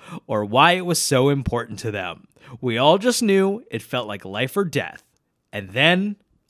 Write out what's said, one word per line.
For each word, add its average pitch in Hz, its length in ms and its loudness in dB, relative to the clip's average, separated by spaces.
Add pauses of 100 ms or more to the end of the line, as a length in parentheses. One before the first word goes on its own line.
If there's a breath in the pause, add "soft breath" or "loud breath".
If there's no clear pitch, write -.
(260 loud breath)
or 107 180 -2
why 131 280 4
it 180 140 -2
was 175 140 -2
so 135 300 2
important 120 480 -4
to 110 120 -8
them. 92 380 -10 (320 loud breath)
We 120 180 -2
all 151 200 6
just 233 240 0
knew 196 480 2
it 117 120 -6
felt 123 240 -6
like 101 180 -10
life 104 320 -4
or 196 80 0
death, 127 380 -6 (500)
and 98 180 -10
then 180 460 2 (340)